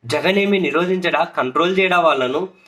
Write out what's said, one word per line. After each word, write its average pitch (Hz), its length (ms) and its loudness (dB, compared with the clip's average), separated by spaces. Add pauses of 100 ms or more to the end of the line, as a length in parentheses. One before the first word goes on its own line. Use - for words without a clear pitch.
జగన్ 151 340 0
ఏమీ 196 200 2
నిరోధించడా, 170 640 0
కంట్రోల్ 151 540 -2
చేయడా 180 220 2
వాళ్ళను? 147 480 0 (200)